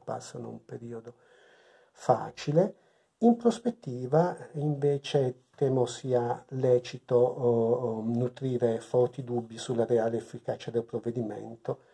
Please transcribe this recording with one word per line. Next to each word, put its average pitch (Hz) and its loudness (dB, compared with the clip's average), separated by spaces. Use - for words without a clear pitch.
passano 117 -12
un 113 -16
periodo 117 -14
facile. - 0
In 233 6
prospettiva, 160 0
invece, 143 0
temo 131 2
sia 123 -2
lecito, 127 2
oh, 120 4
oh, 113 0
nutrire 120 -2
forti 123 0
dubbi 113 -6
sulla 113 -2
reale 117 2
efficacia - -8
del 117 -2
provvedimento 113 -6